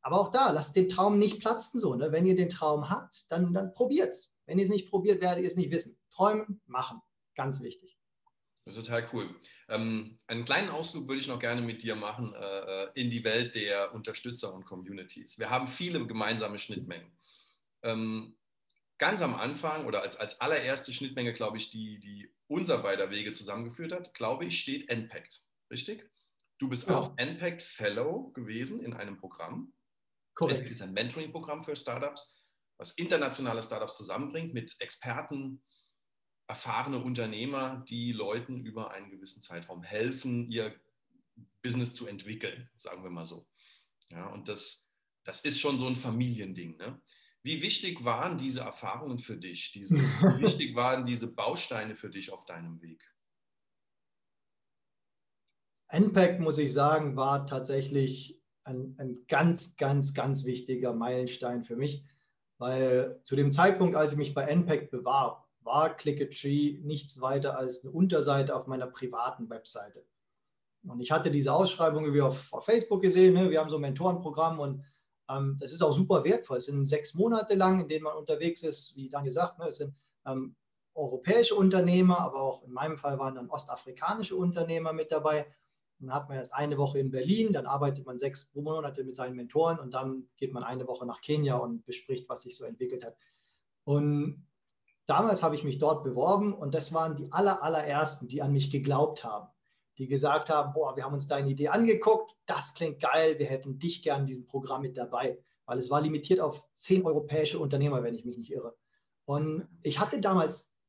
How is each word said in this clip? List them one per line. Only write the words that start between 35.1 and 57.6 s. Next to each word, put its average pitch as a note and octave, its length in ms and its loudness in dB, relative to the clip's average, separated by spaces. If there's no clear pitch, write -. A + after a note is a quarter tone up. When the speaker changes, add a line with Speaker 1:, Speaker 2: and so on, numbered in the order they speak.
Speaker 2:
erfahrene B2 520 -6
Unternehmer, B2 920 -6
die A#2+ 240 -4
Leuten A2+ 520 -4
über A2 260 -8
einen G2 200 -14
gewissen F#2+ 320 -14
Zeitraum F2 400 -12
helfen, A#2+ 640 -4
ihr A2 320 -6
Business A#2+ 320 -2
zu A#2 120 -6
entwickeln, G#2 680 -10
sagen F2+ 280 -16
wir F2+ 60 -12
mal E2+ 160 -10
so. E2 220 -18
Ja, E2+ 180 -12
und - 200 -14
das, - 500 -4
das - 200 -4
ist C#3+ 160 2
schon C#3+ 180 2
so B2+ 100 -2
ein B2+ 80 0
Familiending, G#2+ 840 -4
ne? A2+ 240 -12
Wie D3 200 -4
wichtig F3+ 420 -4
waren C3 340 0
diese B2+ 220 -4
Erfahrungen A#2 580 -8
für A2+ 200 -10
dich? F2 340 -10
Dieses, C3+ 480 2
Speaker 1:
<laughs> F#3+ 60 8
Speaker 2:
wie - 120 6
wichtig C#3 380 0
waren B2+ 300 2
diese A#2 280 -4
Bausteine G#2+ 640 -4
für G2+ 140 -12
dich F#2+ 220 -10
auf - 140 -16
deinem E2+ 360 -12
Weg? E2 220 -20
Speaker 1:
Impact, F3+ 500 6
muss D#3 180 2
ich C#3+ 140 2
sagen, D3 440 4
war C#3 300 2
tatsächlich C#3 960 -2